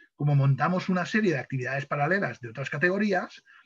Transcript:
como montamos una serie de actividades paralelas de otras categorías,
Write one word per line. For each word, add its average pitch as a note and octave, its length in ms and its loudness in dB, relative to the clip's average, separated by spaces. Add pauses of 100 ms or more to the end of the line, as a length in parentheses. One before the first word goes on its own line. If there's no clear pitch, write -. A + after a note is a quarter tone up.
(160)
como D3 200 2
montamos C#3+ 520 2
una F3+ 180 0
serie G#3+ 260 2
de C#3 80 0
actividades C3 460 -6
paralelas D3 540 0
de A#2+ 100 -12
otras C3+ 200 -8
categorías, F#3+ 720 0 (220)